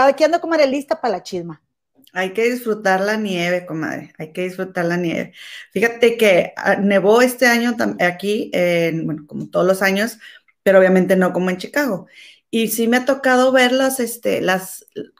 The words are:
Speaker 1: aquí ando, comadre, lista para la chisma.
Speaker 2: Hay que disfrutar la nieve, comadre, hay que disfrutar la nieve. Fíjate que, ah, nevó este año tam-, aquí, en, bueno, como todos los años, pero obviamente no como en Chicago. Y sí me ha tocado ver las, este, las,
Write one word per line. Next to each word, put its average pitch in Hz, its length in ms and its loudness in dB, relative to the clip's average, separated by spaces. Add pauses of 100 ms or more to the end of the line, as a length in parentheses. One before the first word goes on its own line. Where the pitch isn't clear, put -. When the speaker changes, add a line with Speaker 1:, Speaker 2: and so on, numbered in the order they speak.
Speaker 1:
aquí 277 160 2
ando, 330 180 2
comadre, 330 240 0
lista 269 340 -2
para 214 180 -2
la 175 60 -12
chisma. 170 380 -10 (500)
Speaker 2:
Hay 185 220 -4
que 226 160 0
disfrutar 214 520 0
la 214 160 -2
nieve, 180 500 -2
comadre, 156 500 -8
hay 160 160 -14
que 185 100 -8
disfrutar 185 420 -6
la 170 120 -2
nieve. - 360 -4 (380)
Fíjate 233 460 0
que, 202 400 4
ah, - 180 0
nevó 202 460 4
este 254 240 2
año 233 320 2
tam-, 208 240 -2
aquí, 180 500 -2
en, 170 540 0
bueno, 156 220 -8
como - 200 -12
todos 175 200 -2
los 190 160 0
años, 202 340 -2 (460)
pero 190 160 6
obviamente 185 360 4
no 185 180 2
como 180 180 -2
en 180 60 -6
Chicago. 254 500 -4 (420)
Y 226 200 -2
sí 226 180 -2
me 240 100 2
ha 247 80 -2
tocado 262 460 2
ver 254 200 4
las, 262 280 0
este, 226 420 -4
las, 185 460 -4 (320)